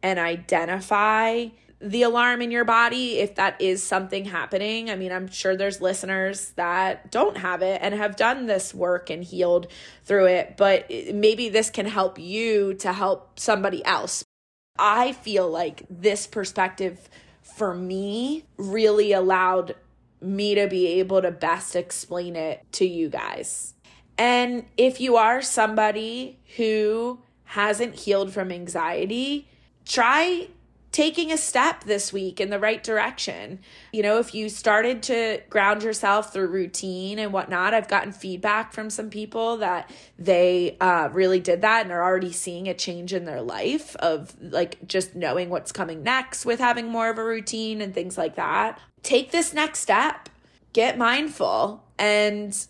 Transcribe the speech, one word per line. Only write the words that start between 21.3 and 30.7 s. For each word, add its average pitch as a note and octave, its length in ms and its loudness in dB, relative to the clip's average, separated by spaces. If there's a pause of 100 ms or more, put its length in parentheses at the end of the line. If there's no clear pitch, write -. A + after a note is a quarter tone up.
best E3 460 -2
explain F3 580 -6
it D#3+ 380 -6
to - 120 2
you E3+ 240 0
guys. - 680 -8 (440)
And B3 460 2 (120)
if B3+ 240 4
you B3+ 140 4
are A#3 280 6
somebody A3 1000 0 (160)
who A3 640 0 (240)
hasn't G#3+ 560 -2
healed G3 320 0
from F#3+ 180 -4
anxiety, F3+ 1000 -4 (360)
try D#4+ 600 2 (460)